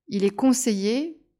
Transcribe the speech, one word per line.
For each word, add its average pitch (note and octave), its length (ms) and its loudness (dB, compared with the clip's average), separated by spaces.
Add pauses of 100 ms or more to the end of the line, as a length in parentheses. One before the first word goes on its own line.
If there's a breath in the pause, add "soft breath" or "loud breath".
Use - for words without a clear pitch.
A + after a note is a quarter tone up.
Il G3 160 -2
est G3+ 60 2
conseillé, A#3+ 880 0 (200)